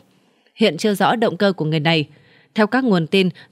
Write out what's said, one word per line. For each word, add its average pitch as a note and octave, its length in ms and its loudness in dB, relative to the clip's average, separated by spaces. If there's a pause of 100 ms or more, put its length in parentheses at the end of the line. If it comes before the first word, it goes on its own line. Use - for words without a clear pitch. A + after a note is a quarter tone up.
(560)
Hiện F#3 220 0
chưa G#3 160 0
rõ F#3 220 0
động G#3+ 220 -2
cơ G3+ 140 2
của D#3+ 140 -4
người D#3 140 -2
này. D#3+ 260 0 (500)
Theo G#3+ 120 2
các B3+ 160 -2
nguồn F3+ 240 0
tin, F#3+ 220 2 (220)